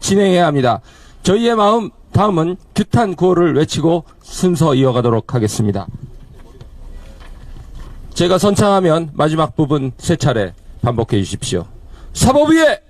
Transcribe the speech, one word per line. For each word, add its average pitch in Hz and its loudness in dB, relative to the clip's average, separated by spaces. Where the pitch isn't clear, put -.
진행해야 190 2
합니다. 127 0
저희의 233 2
마음, 214 2
다음은 180 0
규탄 208 0
구호를 175 2
외치고 160 0
순서 165 0
이어가도록 120 0
하겠습니다. 104 -2
제가 175 2
선창하면 190 2
마지막 156 0
부분 135 0
세 - 0
차례 107 -2
반복해 113 -2
주십시오. 87 -6
사법 294 4
위에 320 4